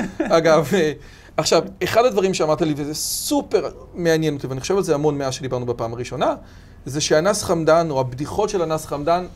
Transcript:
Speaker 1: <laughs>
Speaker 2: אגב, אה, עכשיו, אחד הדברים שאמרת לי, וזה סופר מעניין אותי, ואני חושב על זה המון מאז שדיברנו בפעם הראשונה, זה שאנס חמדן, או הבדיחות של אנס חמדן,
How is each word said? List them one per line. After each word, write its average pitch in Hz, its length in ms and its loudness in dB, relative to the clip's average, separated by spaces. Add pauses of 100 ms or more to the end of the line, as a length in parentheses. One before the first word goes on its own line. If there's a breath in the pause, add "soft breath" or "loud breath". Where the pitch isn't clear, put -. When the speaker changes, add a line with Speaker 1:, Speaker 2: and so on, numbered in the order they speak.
Speaker 1:
<laughs> 233 300 0
Speaker 2:
אגב, 160 360 4
אה, 160 180 2 (460 loud breath)
עכשיו, 160 260 2 (200)
אחד 220 220 4
הדברים 190 280 2
שאמרת 156 280 0
לי, 156 160 0
וזה 147 160 -6
סופר - 760 -2 (240)
מעניין 160 400 0
אותי, 139 140 -8
ואני 131 140 -8
חושב 185 160 0
על 196 60 2
זה 165 120 0
המון 147 220 0
מאז 135 160 -4
שדיברנו 127 320 -6
בפעם 117 280 -4
הראשונה, 135 420 -4 (500 loud breath)
זה 135 160 -6
שאנס 170 420 2
חמדן, 165 460 2
או 135 100 0
הבדיחות 135 500 -2
של 202 120 -2
אנס 160 240 -2
חמדן, 165 400 0 (100)